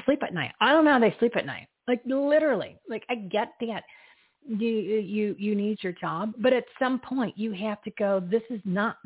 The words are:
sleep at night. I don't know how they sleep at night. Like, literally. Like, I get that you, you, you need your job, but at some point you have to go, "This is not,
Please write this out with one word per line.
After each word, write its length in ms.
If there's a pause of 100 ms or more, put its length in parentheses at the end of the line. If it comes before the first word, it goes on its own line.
sleep 180
at 100
night. 180 (100)
I 100
don't 140
know 80
how 60
they 200
sleep 160
at 100
night. 220 (200)
Like, 180
literally. 840
Like, 220
I 60
get 460
that 220 (640)
you, 200
you, 680
you 180
need 260
your 120
job, 460
but 140
at 100 (160)
some 200
point 380
you 140
have 320
to 80
go, 280
"This 300
is 160
not, 400